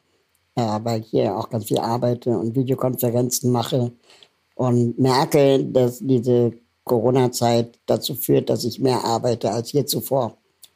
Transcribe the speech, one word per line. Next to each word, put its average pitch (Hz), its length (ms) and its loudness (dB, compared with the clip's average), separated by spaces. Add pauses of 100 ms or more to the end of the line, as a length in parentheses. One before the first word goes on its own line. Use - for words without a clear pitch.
(560)
äh, 110 280 -2
weil 113 180 -2
ich 110 60 -12
hier 117 300 0
auch 110 140 -6
ganz 110 140 -4
viel 131 140 -2
arbeite 120 520 -2
und 113 240 -2
Videokonferenzen 123 960 0
mache 120 400 0 (640)
und 120 420 0
merke, 139 680 4
dass 127 360 0
diese 120 540 2 (320)
Corona-Zeit 120 1000 0
dazu 127 300 -2
führt, 135 340 0
dass 113 140 -2
ich 120 160 -6
mehr 127 260 0
arbeite 113 460 -2
als 117 200 -6
je 143 140 0
zuvor. 127 520 -4 (380)